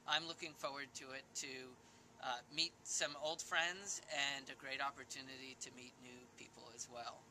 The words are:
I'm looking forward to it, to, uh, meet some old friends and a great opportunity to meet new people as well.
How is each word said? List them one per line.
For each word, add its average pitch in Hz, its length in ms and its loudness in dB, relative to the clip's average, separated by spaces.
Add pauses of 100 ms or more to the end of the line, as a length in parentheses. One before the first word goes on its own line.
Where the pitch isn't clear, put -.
I'm 156 240 4
looking 165 240 -6
forward 139 480 -4
to 131 160 -6
it, 139 80 -6 (240)
to, 131 240 -6 (480)
uh, 123 320 0
meet 160 320 2
some 147 400 4
old 160 160 2
friends 180 640 4 (320)
and 139 160 -4
a 135 80 -6
great 139 240 2
opportunity 131 800 -4
to 131 120 -6
meet 123 280 -12
new 123 160 -12 (160)
people 120 400 -14
as 117 160 -6
well. 117 400 -6